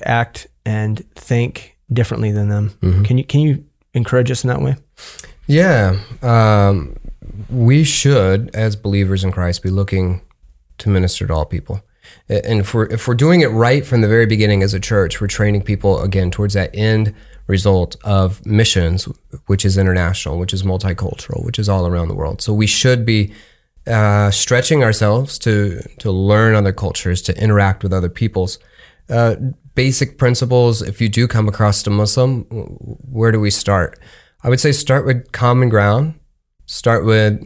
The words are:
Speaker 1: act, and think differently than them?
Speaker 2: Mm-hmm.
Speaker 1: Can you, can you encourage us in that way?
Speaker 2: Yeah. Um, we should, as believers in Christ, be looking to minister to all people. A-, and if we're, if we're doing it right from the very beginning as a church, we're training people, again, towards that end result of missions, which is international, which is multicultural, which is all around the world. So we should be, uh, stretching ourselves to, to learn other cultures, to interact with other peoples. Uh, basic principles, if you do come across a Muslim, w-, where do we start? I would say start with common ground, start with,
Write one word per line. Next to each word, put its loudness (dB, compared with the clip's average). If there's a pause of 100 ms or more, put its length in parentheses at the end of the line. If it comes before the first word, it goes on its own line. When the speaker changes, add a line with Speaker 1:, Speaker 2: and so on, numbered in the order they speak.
Speaker 1:
act, -4 (180)
and -4 (140)
think -6 (160)
differently -2
than -2
them? -2 (100)
Speaker 2:
Mm-hmm. 2
Speaker 1:
Can 2
you, -4
can 0
you 0 (300)
encourage 0
us -6
in -2
that -2
way? -2 (720)
Speaker 2:
Yeah. 2 (240)
Um, 2 (520)
we 4
should, 2
as -2
believers 0
in -2
Christ, -4
be -2
looking -2 (580)
to -2
minister 0
to -2
all -2
people. -8 (460)
A-, -2
and 0
if -4
we're, 0
if -6
we're 0
doing 4
it 2
right 2
from 2
the 2
very 4
beginning 2
as -2
a -4
church, -2
we're -4
training 0
people, -2
again, 0
towards -2
that -2
end 0 (340)
result 0
of 0
missions, 0 (380)
which 0
is 2
international, 0
which -4
is -4
multicultural, -4
which -6
is -2
all 0
around -2
the -4
world. -6
So -4
we 2
should 2
be, 0 (560)
uh, 2
stretching 2
ourselves 0
to, -2 (200)
to -4
learn 4
other 2
cultures, -4
to -4
interact 2
with -2
other -2
peoples. -4 (500)
Uh, 2 (400)
basic 0
principles, 2
if -8
you 0
do 0
come 0
across 0
a -4
Muslim, 0
w-, -12
where -4
do 2
we 0
start? -2 (440)
I 0
would 2
say 2
start 0
with -2
common 2
ground, 2 (500)
start 0
with, 2